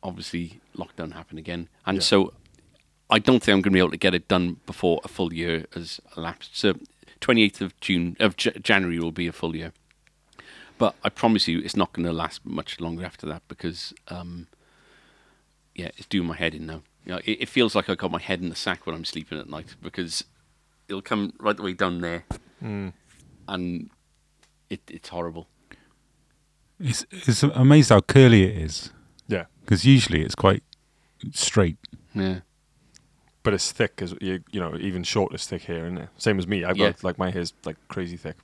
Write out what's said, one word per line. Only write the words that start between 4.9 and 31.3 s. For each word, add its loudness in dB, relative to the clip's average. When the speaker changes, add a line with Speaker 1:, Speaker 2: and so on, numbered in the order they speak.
Speaker 1:
a -14
full -6
year -4
has -12
elapsed. -12
So 2
twenty-eighth 4
of -10
June, -2
of 2
J-, -2
January 0
will -4
be -6
a -6
full -8
year. -10
But 2
I 0
promise 2
you, -2
it's -8
not 2
gonna -4
last -6
much -10
longer -8
after -14
that -12
because, -12
um, -14
yeah, -10
it's -20
doing -2
my -6
head -4
in -12
now. -14
You -10
know, -6
it, -2
it -8
feels 2
like -2
I 0
got -4
my -4
head -4
in -6
the -12
sack -8
when -8
I'm -12
sleeping -10
at -14
night -16
because -8
it'll -10
come -4
right -2
the -14
way -4
down -2
there, -8
Speaker 2:
Mm. -8
Speaker 1:
and -6
it, -10
it's -18
horrible. -10
Speaker 3:
It's, -4
it's 0
amazed 8
how 10
curly 8
it 0
is. -8
Speaker 2:
Yeah. -6
Speaker 3:
'Cause 2
usually 6
it's -4
quite 4